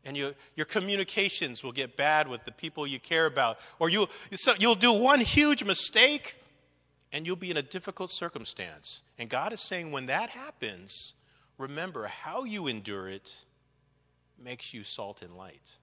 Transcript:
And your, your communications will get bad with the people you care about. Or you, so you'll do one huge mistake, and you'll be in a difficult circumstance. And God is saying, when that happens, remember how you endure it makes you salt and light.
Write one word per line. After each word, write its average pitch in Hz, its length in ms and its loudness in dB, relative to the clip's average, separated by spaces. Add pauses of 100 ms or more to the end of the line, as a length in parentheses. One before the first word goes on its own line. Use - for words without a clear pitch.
And 139 120 -6
your, 143 160 -2 (220)
your 156 100 -2
communications 190 960 -2
will 123 100 -8
get 131 220 -4
bad 151 320 4
with 123 180 -8
the 120 60 -12
people 151 360 -8
you 131 120 -6
care 160 280 2
about. 127 320 2 (180)
Or 165 120 2
you, 196 180 4 (260)
so 226 240 4
you'll 226 160 6
do 226 200 8
one 254 260 8
huge 294 440 4
mistake, 226 760 2 (720)
and 156 160 -8
you'll 185 80 -2
be 180 160 -8
in 160 60 0
a 143 40 0
difficult 185 480 -10
circumstance. 98 920 -10 (180)
And 117 100 -10
God 156 240 -2
is 208 80 -6
saying, 170 300 -6
when 131 140 -4
that 175 240 -2
happens, 113 840 -12 (440)
remember 143 500 -8
how 190 380 -8
you 208 220 -6
endure 196 420 -6
it - 260 -14 (1040)
makes 123 320 -12
you 107 120 -12
salt 101 360 -10
and 87 140 -18
light. - 480 -20